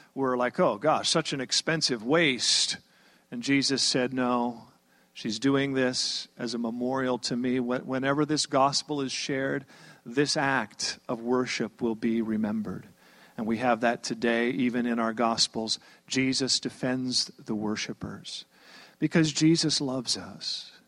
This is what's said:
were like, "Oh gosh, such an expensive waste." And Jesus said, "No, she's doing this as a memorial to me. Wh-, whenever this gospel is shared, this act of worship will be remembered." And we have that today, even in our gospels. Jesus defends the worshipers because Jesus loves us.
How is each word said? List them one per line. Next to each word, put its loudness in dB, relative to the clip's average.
were 0
like, 0
"Oh 4
gosh, 0
such 0
an -4
expensive 0
waste." 2
And -8
Jesus 2
said, 0
"No, 0
she's -6
doing 2
this 0
as -4
a -4
memorial -2
to -4
me. 0
Wh-, -2
whenever 0
this 0
gospel 2
is -4
shared, -4
this 0
act -2
of -4
worship 0
will 0
be 0
remembered." -2
And -6
we 0
have 2
that 2
today, 0
even 0
in 0
our 0
gospels. 0
Jesus 0
defends -2
the -6
worshipers -6
because 4
Jesus 4
loves -2
us. -10